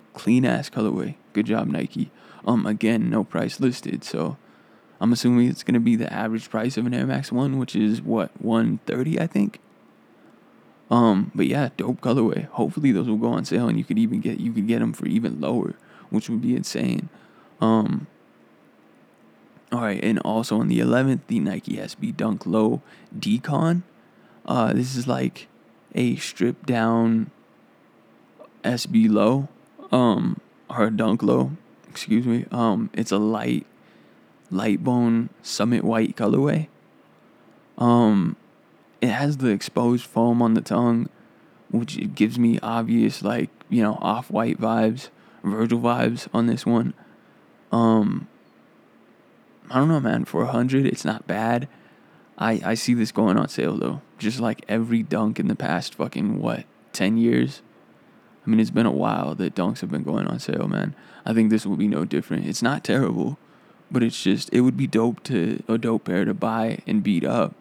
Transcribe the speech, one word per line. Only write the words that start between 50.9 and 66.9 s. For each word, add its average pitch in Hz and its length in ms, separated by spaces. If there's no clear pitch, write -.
not 110 220
bad. 113 400
I, 113 280
I 107 80
see 120 200
this 113 180
going 107 260
on - 120
sale, - 280
though. - 240
Just 110 220
like 113 280
every 113 360
dunk 110 360
in 104 80
the 107 80
past - 380
fucking, 95 480
what, 117 240
ten 104 260
years? 123 440
I 113 40
mean, 110 100
it's 104 120
been 117 160
a - 40
while 87 440
that - 180
dunks 92 280
have - 100
been 76 120
going 50 240
on - 120
sale, - 280
man. 50 280
I 113 80
think 110 180
this 107 140
will 98 120
be 101 100
no 80 180
different. 78 420
It's - 160
not 143 200
terrible, 117 540
but 123 100
it's 113 220
just, - 280
it 123 100
would 127 140
be 135 120
dope 113 380
to, 107 420
a 113 100
dope 113 280
pair 92 200
to 113 80
buy 113 540
and 104 160